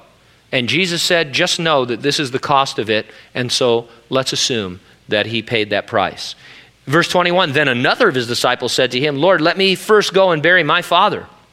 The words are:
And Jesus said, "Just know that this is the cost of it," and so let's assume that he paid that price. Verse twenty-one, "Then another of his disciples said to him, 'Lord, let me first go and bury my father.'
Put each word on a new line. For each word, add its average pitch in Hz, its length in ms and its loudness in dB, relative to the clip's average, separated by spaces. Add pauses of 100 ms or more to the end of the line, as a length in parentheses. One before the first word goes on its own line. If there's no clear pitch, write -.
(520)
And 127 160 -2
Jesus 170 340 -2
said, 165 300 0
"Just 165 260 0
know 156 260 2
that 117 180 -6
this 143 180 -2
is 135 100 -4
the 127 80 -4
cost 135 400 0
of 107 100 -4
it," 107 180 0 (280)
and 123 160 -4
so 117 380 0 (220)
let's 131 220 -2
assume 101 460 -4 (300)
that 104 180 0
he 113 160 -4
paid 107 280 -2
that 101 180 -2
price. - 480 -4 (500)
Verse 151 220 2
twenty-one, 175 440 0
"Then 151 140 2
another 143 420 2
of 151 60 -2
his 123 140 -2
disciples 120 440 0
said 127 200 0
to 127 80 -2
him, 147 160 -2
'Lord, 165 240 2
let 165 180 2
me 190 160 2
first 202 400 2
go 190 160 4
and 160 100 0
bury 170 220 4
my 160 200 2
father.' 175 440 0 (260)